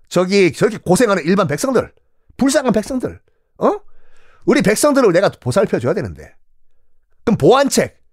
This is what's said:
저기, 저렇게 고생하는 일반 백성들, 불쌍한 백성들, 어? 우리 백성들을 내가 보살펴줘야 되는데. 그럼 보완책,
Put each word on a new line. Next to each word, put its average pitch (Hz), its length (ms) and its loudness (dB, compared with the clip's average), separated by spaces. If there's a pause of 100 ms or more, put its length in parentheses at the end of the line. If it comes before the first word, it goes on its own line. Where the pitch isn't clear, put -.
저기, 185 460 0
저렇게 208 240 -2
고생하는 185 480 0
일반 185 220 0
백성들, 214 440 -4 (460)
불쌍한 262 340 0
백성들, 208 480 -6 (380)
어? 349 240 -2 (640)
우리 240 160 2
백성들을 233 500 2
내가 180 180 2 (120)
보살펴줘야 160 520 -2
되는데. 98 400 -10 (920)
그럼 220 120 0
보완책, 247 640 0 (120)